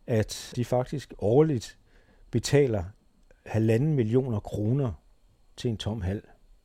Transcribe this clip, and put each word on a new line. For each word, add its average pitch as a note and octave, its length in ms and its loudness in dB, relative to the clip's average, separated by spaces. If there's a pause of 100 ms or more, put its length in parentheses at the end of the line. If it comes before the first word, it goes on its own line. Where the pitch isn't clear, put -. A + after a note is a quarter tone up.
at - 480 -2
de A#2+ 100 -2
faktisk B2+ 540 -4
årligt C3 580 2 (540)
betaler A#2+ 520 2 (640)
halvanden A2+ 500 2
millioner A#2+ 440 2
kroner A2+ 520 -2 (640)
til - 120 -4
en A2 80 -2
tom A2 240 -6
hal. F#2+ 200 -2 (440)